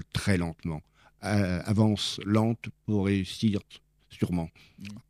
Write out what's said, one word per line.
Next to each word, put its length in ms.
très 240
lentement. 440
Euh, 420
avance 600
lente 440
pour 200
réussir 540
sûrement. 400